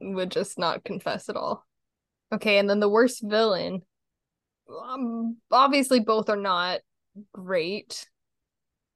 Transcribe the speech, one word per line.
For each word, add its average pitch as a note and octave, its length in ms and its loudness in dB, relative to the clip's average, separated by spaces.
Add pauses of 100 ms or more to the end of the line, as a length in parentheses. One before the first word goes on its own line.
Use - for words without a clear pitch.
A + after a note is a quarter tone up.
would F#3 300 -6
just - 280 -6
not E3+ 260 -2
confess - 440 -8
at G#3+ 80 -6
all. - 300 -6 (680)
Okay, G#3 260 2
and G3+ 120 2
then G#3 100 2
the G#3 80 4
worst A#3 360 4
villain. F#3+ 580 0 (840)
Um, A#3 680 -8 (140)
obviously, C4 500 4
both A3 300 2
are G#3 60 2
not F#3 440 -2 (520)
great. F#3 760 -4 (880)